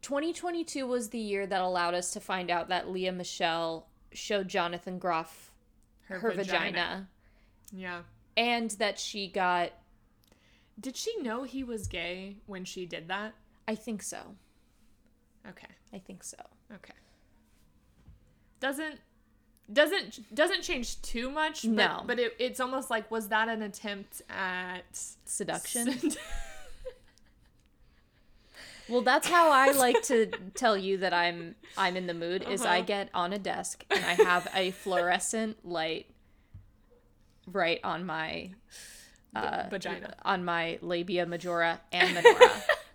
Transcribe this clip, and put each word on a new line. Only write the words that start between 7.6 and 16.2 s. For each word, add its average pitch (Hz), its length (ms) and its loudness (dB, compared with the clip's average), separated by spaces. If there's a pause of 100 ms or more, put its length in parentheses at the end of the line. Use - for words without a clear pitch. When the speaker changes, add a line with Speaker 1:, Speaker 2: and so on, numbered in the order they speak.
Speaker 2:
Yeah. 185 280 -10 (360)
Speaker 1:
And 233 360 2
that 208 280 -2
she 202 260 -8
got 180 460 0 (1040)
Speaker 2:
Did 254 180 -10
she 453 240 -6
know 247 220 -4
he 262 220 -8
was 226 240 -8
gay 185 480 -8 (100)
when 185 180 -10
she 185 220 -10
did 165 220 -10
that? 208 260 -6 (320)
Speaker 1:
I 220 80 -2
think 214 280 -8
so. - 340 -12 (1120)
Speaker 2:
Okay. - 180 -18 (260)
Speaker 1:
I 208 60 -14
think 190 240 -18